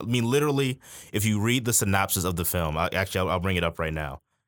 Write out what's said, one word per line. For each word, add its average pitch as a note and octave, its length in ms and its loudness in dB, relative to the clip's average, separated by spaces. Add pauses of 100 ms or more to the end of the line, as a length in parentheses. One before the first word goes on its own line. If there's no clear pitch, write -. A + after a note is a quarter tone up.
I - 20 -8
mean, A#2+ 240 0
literally, C#3 500 0 (320)
if G#2 140 0
you G#2 160 2
read A#2 240 2
the A#2+ 80 0
synopsis G2 520 2
of F2+ 100 0
the E2+ 100 0
film, D#2+ 320 0
I, E2+ 160 0
actually, F#2+ 280 0
I'll, F2 100 0
I'll F2+ 80 0
bring F#2 180 0
it E2+ 60 0
up E2 160 -2
right D#2+ 140 -2
now. D2+ 280 -6 (260)